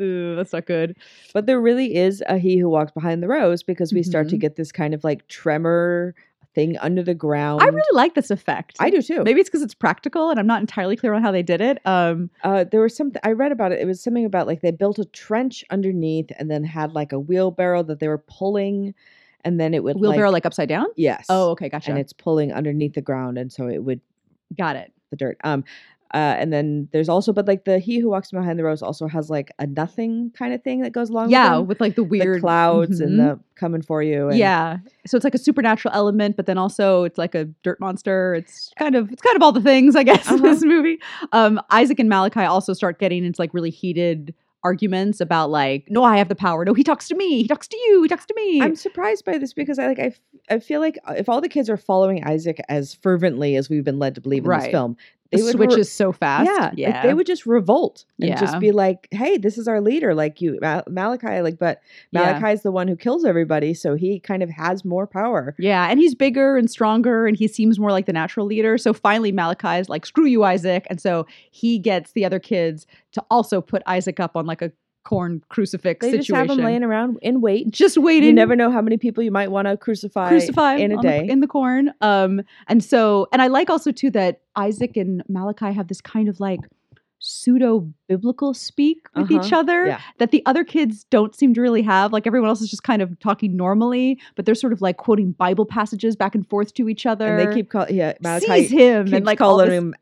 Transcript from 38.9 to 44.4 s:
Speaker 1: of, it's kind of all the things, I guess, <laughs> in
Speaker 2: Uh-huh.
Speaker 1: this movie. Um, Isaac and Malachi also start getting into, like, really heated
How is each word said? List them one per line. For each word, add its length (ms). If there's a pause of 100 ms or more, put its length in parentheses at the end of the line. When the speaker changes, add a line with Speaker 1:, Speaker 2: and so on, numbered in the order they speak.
Speaker 1:
of, 160
it's 100
kind 140
of 60
all 100
the 100
things, 340
I 80
guess, 240
<laughs> 20
in 60
Speaker 2:
Uh-huh. 80 (100)
Speaker 1:
this 100
movie. 360 (320)
Um, 280 (120)
Isaac 280
and 100
Malachi 320
also 320
start 260
getting 260
into, 160
like, 120
really 180
heated 640 (320)